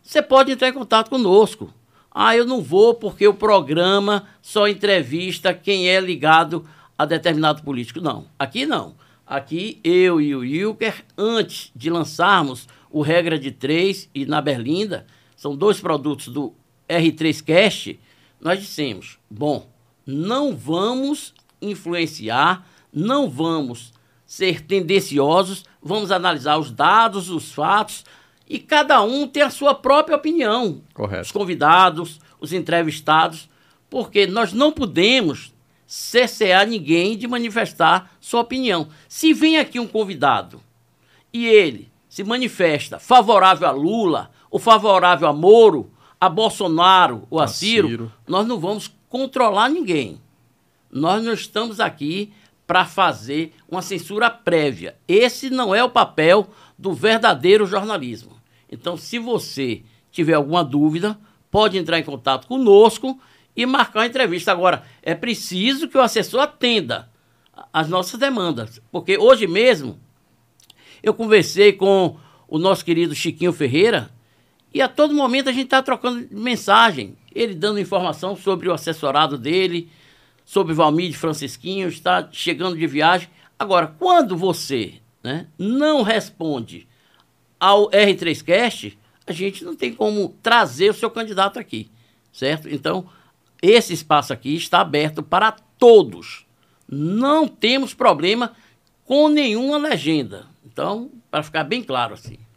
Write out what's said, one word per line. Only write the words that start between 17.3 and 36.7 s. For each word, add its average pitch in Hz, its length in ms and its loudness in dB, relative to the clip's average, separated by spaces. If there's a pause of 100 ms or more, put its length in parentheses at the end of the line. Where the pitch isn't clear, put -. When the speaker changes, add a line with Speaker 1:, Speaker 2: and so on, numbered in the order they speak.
Speaker 1:
Cast, 175 580 0 (400)
nós 180 200 -4
dissemos, 139 600 -10 (100)
"Bom, 139 400 -6 (360)
não 208 500 -4
vamos 226 800 -6 (280)
influenciar, 165 1040 -4 (260)
não 233 360 -2
vamos 143 640 -6 (320)
ser 180 360 -4
tendenciosos, 180 1040 0 (160)
vamos 196 300 -4
analisar 160 460 0
os 143 140 -6
dados, 185 580 2
os 160 220 -8
fatos, 190 540 -4 (420)
e - 120 -10
cada 294 420 2
um 254 260 -2
tem 285 160 0
a 277 60 0
sua 277 240 0
própria 294 420 2
opinião." 247 680 -2 (120)
Speaker 2:
Correto. 98 300 -6
Speaker 1:
Os - 80 -14
convidados, 175 880 0 (200)
os 143 140 -12
entrevistados, 160 960 -2 (400)
porque 202 380 -2
nós 190 260 -2
não 277 180 2
podemos 202 840 -2 (340)
cercear 214 760 2
ninguém 185 520 0